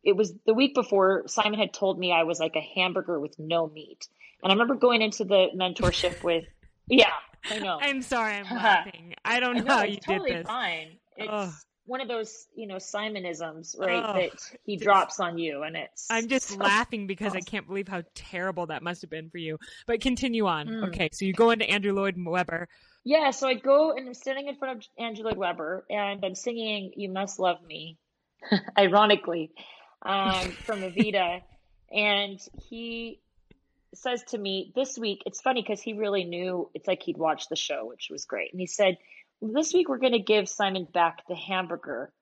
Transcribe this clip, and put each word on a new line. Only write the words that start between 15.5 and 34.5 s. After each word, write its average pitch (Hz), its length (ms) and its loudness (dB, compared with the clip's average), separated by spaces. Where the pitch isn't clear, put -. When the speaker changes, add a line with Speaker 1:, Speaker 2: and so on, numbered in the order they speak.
Speaker 1:
and 160 140 -8
it's - 320 -12
Speaker 2:
I'm 226 180 0
just 262 220 0
Speaker 1:
so 202 80 -10
Speaker 2:
laughing 202 500 0
because 196 260 -4
I 185 40 -4
Speaker 1:
awesome. 185 80 -8
Speaker 2:
can't 196 220 -8
believe 196 200 -6
how 180 160 -6
terrible 180 500 -6
that 156 180 -8
must 170 180 -6
have 175 80 -16
been 160 200 -10
for 180 80 -14
you. 156 200 -6
But 233 140 0
continue 240 440 0
on. 156 220 0
Speaker 1:
Mm. 220 220 -4
Speaker 2:
Okay, 170 240 -2
so - 100 -6
you 190 80 2
go 226 200 6
into 226 180 2
Andrew 202 240 2
Lloyd 196 240 0
Webber. 175 500 -2
Speaker 1:
Yeah, 294 260 4
so 269 160 -2
I 262 60 2
go 285 380 6
and 254 160 -4
I'm 247 60 -12
standing 269 340 -8
in 285 100 -8
front 262 220 -6
of 202 60 -20
Andrew 226 260 -8
Lloyd 214 140 -2
Webber, 175 520 -4
and 202 360 -2
I'm 185 100 -4
singing 214 600 -6
You 196 120 -6
Must 190 300 -6
Love 175 240 0
Me, 160 340 -16
<laughs> - 360 0
ironically, 196 720 4
um, 190 500 0
from 202 300 -6
Speaker 2:
<laughs> - 0 -
Speaker 1:
Evita. 185 600 0
And 202 480 0
he 233 500 -10
says 247 360 -6
to 240 80 -6
me, 190 360 -4